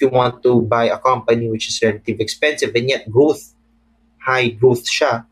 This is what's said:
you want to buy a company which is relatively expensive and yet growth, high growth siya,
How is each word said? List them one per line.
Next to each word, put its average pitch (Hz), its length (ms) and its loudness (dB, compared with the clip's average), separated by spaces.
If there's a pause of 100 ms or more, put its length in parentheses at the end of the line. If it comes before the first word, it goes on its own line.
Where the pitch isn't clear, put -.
you 135 80 2
want 123 320 0
to 123 180 4
buy 117 320 0
a 104 60 -4
company 117 500 0
which 110 200 -6
is - 120 -8
relatively 110 420 -2
expensive 143 520 -4
and 120 160 0
yet 117 200 -6
growth, 143 440 0 (640)
high 127 300 0
growth 117 360 2
siya, 120 480 -2